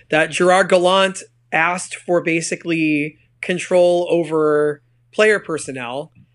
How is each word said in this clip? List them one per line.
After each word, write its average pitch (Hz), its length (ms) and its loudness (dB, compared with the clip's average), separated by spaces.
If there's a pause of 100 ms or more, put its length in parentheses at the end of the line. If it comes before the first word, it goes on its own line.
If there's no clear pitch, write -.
(100)
that 156 200 2
Gerard 180 380 2
Gallant 190 540 2 (280)
asked 175 460 -2
for 175 240 -2
basically 160 960 -4 (240)
control 175 720 0
over 151 720 0 (280)
player 214 300 2
personnel, 135 720 -10 (220)